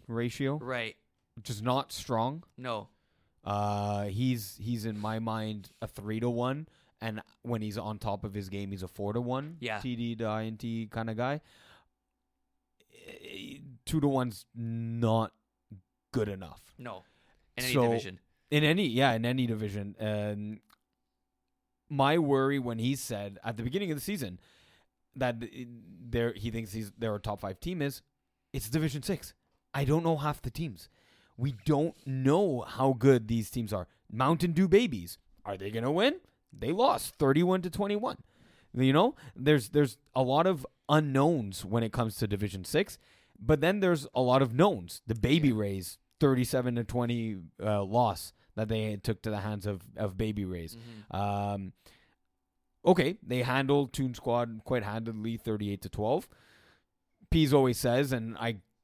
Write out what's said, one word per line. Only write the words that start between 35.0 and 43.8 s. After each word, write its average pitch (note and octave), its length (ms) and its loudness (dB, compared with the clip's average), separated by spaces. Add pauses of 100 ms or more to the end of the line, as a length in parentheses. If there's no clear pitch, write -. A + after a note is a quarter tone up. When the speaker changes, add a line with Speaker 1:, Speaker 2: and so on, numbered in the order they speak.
Speaker 1:
are G2 120 -6
they G2 140 -8
gonna A2+ 200 -2
win? A3+ 240 4 (420)
They B2 160 -2
lost - 420 2
thirty-one F3 460 4
to F3+ 80 -4
twenty-one. G#3 480 -4 (560)
You C3 200 6
know, G#3 220 6 (200)
there's, C#3 340 4
there's C#3+ 280 2 (180)
a C3 60 2
lot C#3 260 4
of E3+ 180 0 (220)
unknowns C#3 800 2
when A2+ 180 0
it A2 100 -4
comes A2 240 -2
to A2 100 0
Division G2 380 -2
Six, - 320 0 (420)
but C#3 220 4
then F#3 180 2
there's F3 340 2